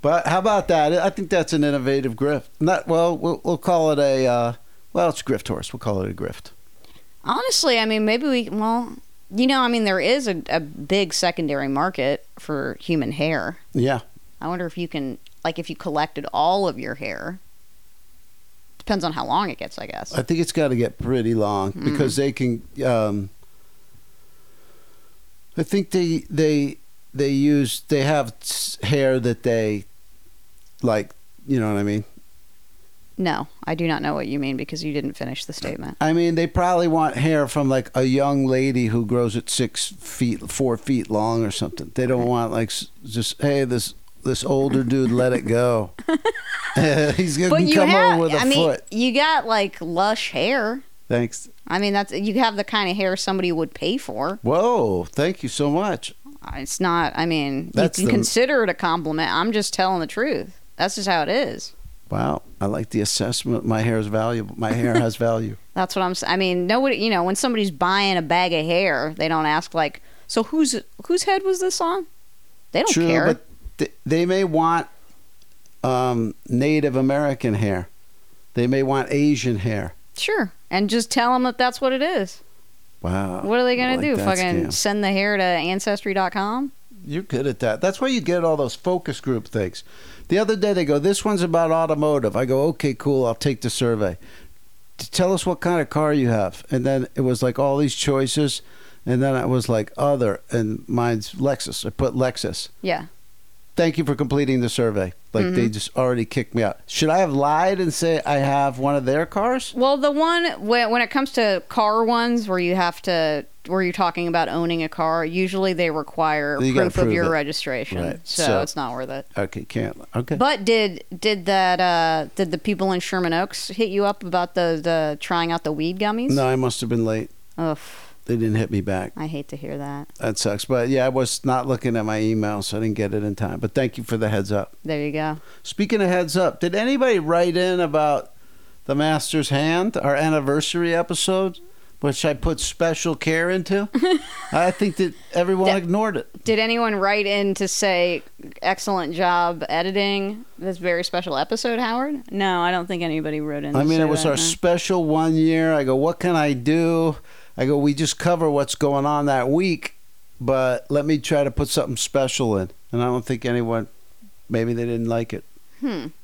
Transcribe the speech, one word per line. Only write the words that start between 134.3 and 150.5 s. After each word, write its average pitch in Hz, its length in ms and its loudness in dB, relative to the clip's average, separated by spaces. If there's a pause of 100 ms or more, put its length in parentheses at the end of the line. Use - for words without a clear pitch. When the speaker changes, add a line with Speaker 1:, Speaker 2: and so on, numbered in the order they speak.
Speaker 1:
up. 101 320 -2
Speaker 2:
There 151 200 -2
you 147 60 -2
go. 156 280 -4 (260)
Speaker 1:
Speaking 208 360 0
of 190 80 4
heads 175 280 2
up, 180 240 2
did 175 160 0
anybody 247 420 4
write 170 380 4
in 180 240 2
about 151 500 2 (540)
the 139 100 0
Master's 151 540 2
Hand, 160 480 2
our 143 180 2
anniversary 156 800 2
episode, 185 640 0 (440)
which 139 220 0
I 151 100 2
put 151 260 0
special 165 560 0
care 165 340 0
into? 196 440 0
Speaker 2:
<laughs> - 580 0
Speaker 1:
I 175 180 4
think 190 260 0
that 180 160 0 (200)
everyone 185 340 4
Speaker 2:
Did 190 120 4
Speaker 1:
ignored 196 380 0
it. - 280 -8
Speaker 2:
Did 220 160 2
anyone 226 340 2
write 202 320 2
in 202 280 2
to 196 120 -2
say, 180 560 2 (400)
"Excellent 185 500 0
job 175 560 2
editing 196 760 0 (120)